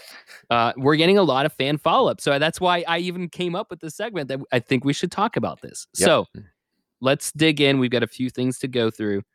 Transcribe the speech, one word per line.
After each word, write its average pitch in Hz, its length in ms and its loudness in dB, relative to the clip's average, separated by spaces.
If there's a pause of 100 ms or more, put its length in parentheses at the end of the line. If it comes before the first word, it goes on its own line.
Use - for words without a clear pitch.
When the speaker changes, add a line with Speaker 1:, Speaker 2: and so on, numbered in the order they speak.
(500)
Speaker 1:
Uh, 117 280 2
we're 139 180 2
getting 175 240 4
a 196 40 4
lot 139 220 2
of 156 80 -4
fan 143 240 -2
follow-up. 180 420 0
So 139 200 0
that's 156 200 -2
why 175 280 0
I 170 120 -2
even 175 300 -6
came 175 260 -6
up 180 140 -8
with 170 120 -14
the 165 100 -12
segment 190 380 -8
that 135 100 -6 (120)
I 127 80 2
think 127 260 -2
we 143 80 0
should 180 180 -4
talk 208 260 -2
about 98 240 -6
this. - 240 -16 (140)
Speaker 2:
Yep. - 80 2
Speaker 1:
So 127 180 4 (760)
let's 135 320 0
dig 151 280 2
in. 139 160 4
We've 123 140 2
got 117 100 2
a 113 60 -2
few 127 240 -6
things 127 260 -4
to 135 100 -6
go 120 220 0
through. 101 320 -4 (140)